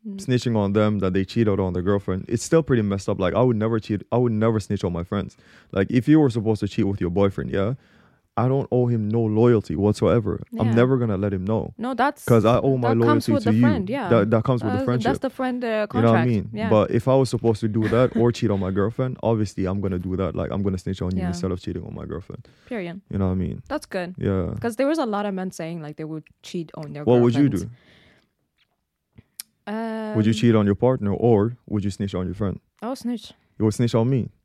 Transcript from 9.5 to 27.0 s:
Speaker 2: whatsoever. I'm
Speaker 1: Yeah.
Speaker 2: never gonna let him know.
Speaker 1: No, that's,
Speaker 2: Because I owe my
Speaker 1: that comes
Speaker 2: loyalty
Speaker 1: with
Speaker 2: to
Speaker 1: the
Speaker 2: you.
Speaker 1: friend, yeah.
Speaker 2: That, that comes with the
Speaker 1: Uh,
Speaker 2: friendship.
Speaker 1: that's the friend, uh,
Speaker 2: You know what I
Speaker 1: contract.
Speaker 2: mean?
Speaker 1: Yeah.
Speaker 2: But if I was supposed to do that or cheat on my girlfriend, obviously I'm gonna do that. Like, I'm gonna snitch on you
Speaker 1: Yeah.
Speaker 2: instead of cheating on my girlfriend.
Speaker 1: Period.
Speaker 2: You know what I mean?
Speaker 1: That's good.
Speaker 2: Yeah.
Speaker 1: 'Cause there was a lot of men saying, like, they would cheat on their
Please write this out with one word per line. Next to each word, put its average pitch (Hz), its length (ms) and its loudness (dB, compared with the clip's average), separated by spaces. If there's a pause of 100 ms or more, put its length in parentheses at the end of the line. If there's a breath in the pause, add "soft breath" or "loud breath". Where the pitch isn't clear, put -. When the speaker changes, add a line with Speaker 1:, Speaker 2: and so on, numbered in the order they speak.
Speaker 2:
whatsoever. 104 680 2 (180)
I'm 113 60 2
Speaker 1:
Yeah. 113 80 2
Speaker 2:
never 127 240 4
gonna 113 180 0
let 98 160 -2
him 92 140 -4
know. 107 320 -2
Speaker 1:
No, 247 160 -6
that's, 277 280 -2
Speaker 2:
Because 113 220 4
I 117 140 4
owe 135 180 0
my 120 160 0
Speaker 1:
that 117 80 2
comes 117 300 2
Speaker 2:
loyalty - 20 4
Speaker 1:
with 113 120 2
Speaker 2:
to 110 40 2
Speaker 1:
the 110 80 4
Speaker 2:
you. - 60 4
Speaker 1:
friend, 120 260 2
yeah. 254 220 -4
Speaker 2:
That, 110 200 4
that 113 140 2
comes 123 180 0
with 127 120 -2
the - 60 -2
Speaker 1:
Uh, 269 40 -4
Speaker 2:
friendship. 120 220 0
Speaker 1:
that's 269 140 0
the 262 100 -4
friend, 254 340 -6
uh, - 20 -4
Speaker 2:
You 226 60 -4
know 214 60 -2
what 214 80 -2
I - 20 -18 (300)
Speaker 1:
contract. 123 100 2
Speaker 2:
mean? 110 240 -2
Speaker 1:
Yeah. 110 160 -4
Speaker 2:
But 107 220 4
if 110 180 0
I 131 60 4
was 135 160 2
supposed 113 300 0
to 113 80 -2
do 107 200 0
that 117 260 2
or 117 160 4
cheat 113 200 -2
on 101 100 0
my 95 120 -2
girlfriend, 117 500 -2
obviously 107 420 -2
I'm 95 160 -2
gonna 95 180 -2
do 92 180 -4
that. 90 200 -2
Like, 85 140 -4
I'm 98 120 -2
gonna 95 140 -2
snitch 95 240 -8
on 90 160 -2
you 92 60 -2
Speaker 1:
Yeah. 90 60 -2
Speaker 2:
instead 90 220 -4
of 90 120 -6
cheating - 200 -8
on 78 120 -12
my - 100 -12
girlfriend. 76 420 -12 (200)
Speaker 1:
Period. 190 340 -10 (100)
Speaker 2:
You - 60 -6
know 98 120 0
what 92 40 0
I 92 40 0
mean? - 340 -4
Speaker 1:
That's 302 160 -4
good. 180 320 -8
Speaker 2:
Yeah. 92 420 -2
Speaker 1:
'Cause 233 160 -4
there 269 100 0
was 320 120 0
a 285 80 0
lot 208 180 -2
of 202 80 -4
men 185 180 -6
saying, 170 300 -10
like, 151 160 -12
they 160 80 -10
would 156 200 -10 (180)
cheat 170 320 -8
on 151 180 -12
their 147 120 -12